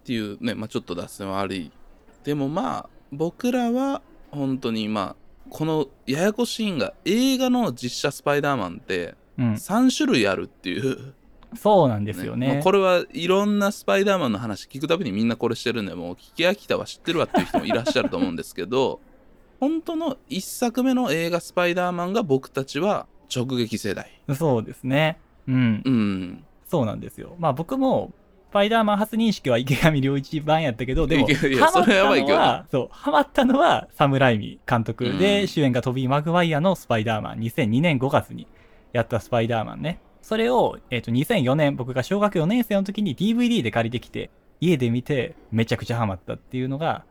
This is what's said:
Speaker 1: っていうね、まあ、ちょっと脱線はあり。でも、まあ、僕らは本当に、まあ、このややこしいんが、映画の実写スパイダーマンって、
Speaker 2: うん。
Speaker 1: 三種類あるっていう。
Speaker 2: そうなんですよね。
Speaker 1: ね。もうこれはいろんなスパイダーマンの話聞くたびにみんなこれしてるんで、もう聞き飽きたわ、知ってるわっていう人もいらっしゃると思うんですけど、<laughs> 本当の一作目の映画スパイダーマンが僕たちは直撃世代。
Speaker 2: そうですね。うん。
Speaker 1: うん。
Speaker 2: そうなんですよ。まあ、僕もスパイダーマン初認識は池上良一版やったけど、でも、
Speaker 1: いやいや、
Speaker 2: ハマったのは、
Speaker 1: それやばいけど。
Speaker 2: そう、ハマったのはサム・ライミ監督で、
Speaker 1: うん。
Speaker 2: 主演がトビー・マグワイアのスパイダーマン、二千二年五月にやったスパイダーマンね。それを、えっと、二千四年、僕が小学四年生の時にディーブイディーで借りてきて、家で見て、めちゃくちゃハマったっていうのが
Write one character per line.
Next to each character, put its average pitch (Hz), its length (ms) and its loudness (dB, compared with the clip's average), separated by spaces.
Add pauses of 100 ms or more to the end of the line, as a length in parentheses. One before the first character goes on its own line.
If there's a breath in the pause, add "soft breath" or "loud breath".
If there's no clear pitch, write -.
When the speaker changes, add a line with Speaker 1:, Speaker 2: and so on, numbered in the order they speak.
Speaker 1:
っ - 40 -20
て 131 80 -8
い 117 60 -2
う 104 240 -8
ね、 113 120 -4
ま 104 100 -8
あ、 110 40 -12
ち - 100 -6
ょ - 20 -4
っ - 40 -20
と 87 120 -8
脱 85 120 -8
線 98 220 -10
は 95 100 -4
あ 98 60 -2
り。 92 240 -6 (540)
で 143 100 -4
も、 139 140 -2
ま 160 300 -4
あ、 - 100 -14 (240)
僕 170 400 -4
ら 240 180 0
は 269 320 -2 (300)
本 135 260 -4
当 120 140 -4
に、 110 160 -2
ま 104 280 -4
あ、 - 340 -20
こ - 140 -6
の 156 220 0 (200)
や 139 160 -2
や 208 100 2
こ 240 120 0
し - 200 -8
い 208 60 -2
ん 165 80 -4
が、 98 160 -2 (100)
映 247 340 2
画 254 100 0
の 247 240 2
実 120 280 -8
写 147 100 0
ス - 140 -14
パ 143 120 2
イ 143 60 0
ダ 143 120 0
ー - 20 -2
マ 98 120 -4
ン 85 120 -10
っ - 40 -20
て、 87 300 -4 (240)
Speaker 2:
う 127 60 0
ん。 113 140 0
Speaker 1:
三 240 320 2
種 294 220 0
類 120 140 4
あ 98 80 2
る 92 100 -4
っ - 20 -12
て - 240 -10
い 87 80 -4
う。 131 360 -6 (420)
Speaker 2:
そ 196 300 6
う - 20 4
な 107 100 0
ん 101 60 -2
で 104 100 -6
す - 100 -8
よ 117 120 -6
ね。 123 120 0
Speaker 1:
ね。 131 60 2
も 139 60 0
う - 20 -4
こ 185 100 4
れ 202 60 4
は 185 340 2
い 165 140 -4
ろ 190 180 4
ん 208 140 2
な 202 140 0
ス - 120 -12
パ 196 140 2
イ 196 60 2
ダ 196 120 2
ー - 20 0
マ 147 100 0
ン 110 40 0
の 98 60 -2
話 107 280 -6
聞 135 140 -12
く 156 60 -4
た 165 100 2
び 185 80 -2
に 110 80 -4
み 104 100 0
ん 117 60 2
な 113 80 0
こ 117 120 -2
れ 113 80 -2
し - 60 -12
て 120 100 -2
る 113 100 -2
ん 98 40 -4
で、 82 80 -8
も 87 180 -10
う - 20 -10
聞 - 200 -20
き 160 100 -2
飽 185 100 4
き - 120 -16
た 95 120 0
わ、 98 80 -6
知 - 120 -16
っ - 20 -20
て 165 120 -4
る 175 60 0
わ 123 80 2
っ - 20 -12
て - 120 2
い - 40 -2
う - 20 -8
人 - 120 -2
も - 80 -2
い - 20 -4
ら - 140 0
っ - 40 -2
し 294 120 0
ゃ - 40 2
る 277 60 0
と - 80 -4
思 90 120 0
う 87 40 -4
ん 85 40 -6
で - 60 -6
す - 120 -12
け 87 120 -6
ど、 120 400 0
<laughs> - 540 -20
本 320 200 0
当 330 160 -6
の 320 200 -4 (120)
一 185 160 -6
作 240 380 -4
目 262 100 2
の 247 200 0
映 165 180 0
画 170 100 0
ス - 120 -16
パ 175 160 2
イ 175 60 0
ダ 180 160 0
ー - 20 -4
マ 175 140 -4
ン 185 60 -4
が 220 100 2
僕 135 260 0
た 135 160 -4
ち 139 160 -6
は 185 260 0 (280)
直 123 120 -2 (100)
撃 107 220 -2
世 98 160 -4
代。 - 160 -12 (240)
Speaker 2:
そ 143 240 2
う 107 60 -2
で 123 80 -12
す - 120 -18
ね。 151 340 0 (280)
う 131 60 -2
ん。 120 320 2
Speaker 1:
う 131 60 0
ん。 98 540 0 (220)
Speaker 2:
そ 156 160 0
う 113 40 0
な 104 80 -4
ん 110 60 -10
で - 100 -12
す - 100 -20
よ。 - 180 -16
ま 170 120 0
あ、 - 20 0
僕 165 260 -4
も 208 340 0 (380)
ス - 20 -20
パ 202 120 4
イ 208 40 0
ダ 226 120 2
ー 220 40 2
マ 208 100 2
ン - 20 0
初 214 200 -2
認 220 160 4
識 - 180 -2
は 117 80 4
池 127 180 2
上 156 240 4
良 135 160 2
一 139 240 -4
版 151 220 2
や 139 100 0
っ - 20 -4
た 123 100 -6
け 127 100 -4
ど、 156 120 2
で 151 100 2
も、 139 120 4
Speaker 1:
い 147 40 4
や 151 140 2
い 135 60 4
や、 233 140 6
Speaker 2:
ハ 320 40 6
マ - 0 -
っ - 20 -4
た 370 60 4
の - 20 6
は、 - 40 4
Speaker 1:
そ - 60 6
れ 202 60 6
や 190 120 6
ば - 80 4
い 143 100 2
け 285 60 4
ど。 - 380 4
Speaker 2:
そ 127 140 0
う、 - 60 -12
ハ - 200 -6
マ 302 100 6
っ 285 120 2
た 277 120 4
の 262 140 4
は 220 340 4
サ 147 160 4
ム・ 135 100 4
ラ 131 140 6
イ 107 60 2
ミ - 280 -8
監 117 180 2
督 117 200 -4 (120)
で、 202 260 4
Speaker 1:
う - 20 0
ん。 - 20 -2
Speaker 2:
主 - 140 -2
演 139 120 4
が 123 80 2
ト 127 120 -2
ビ 131 140 -2
ー・ - 20 0
マ 143 140 2
グ 165 100 -2
ワ 175 100 4
イ 165 120 2
ア 143 60 2
の 185 140 2
ス - 120 -12
パ 117 120 2
イ 110 60 0
ダ 110 140 0
ー - 20 -4
マ - 140 -8
ン、 117 60 -8
二 113 100 -2
千 120 200 0
二 120 100 4
年 160 180 2
五 131 120 0
月 131 240 0
に 117 120 -14 (460 soft breath)
や 117 100 0
っ - 40 -2
た 117 140 -4
ス - 100 -14
パ 120 100 2
イ 117 80 0
ダ 113 140 -2
ー - 20 -4
マ - 100 -12
ン - 80 -10
ね。 165 180 -6 (200)
そ - 160 -4
れ 226 140 0
を、 214 280 2 (120)
え 123 80 -2
っ 113 40 -6
と、 - 80 -6
二 123 140 2
千 202 180 0
四 127 140 2
年、 143 200 2
僕 127 180 -8
が 131 80 -2
小 196 180 -2
学 202 180 0
四 156 80 2
年 240 180 2
生 214 120 -4
の 196 80 0
時 208 180 -6
に 170 120 -2
デ 165 120 -2
ィ 220 40 2
ー 226 60 2
ブ 240 80 2
イ 233 40 2
デ 233 80 2
ィ - 40 2
ー - 20 -2
で 113 80 0
借 113 200 0
り 120 100 -4
て - 40 -18
き - 60 -20
て、 - 200 -10 (300)
家 165 160 4
で 123 140 0
見 120 120 0
て、 135 320 -2 (160)
め 113 140 2
ち 113 80 -2
ゃ 117 40 0
く 110 100 -6
ち 117 80 -2
ゃ - 20 -2
ハ 117 100 0
マ 95 80 -2
っ 90 100 -12
た 117 100 -8
っ - 20 -12
て - 220 -10
い 127 60 -2
う 131 40 -4
の 135 100 -4
が 151 320 -4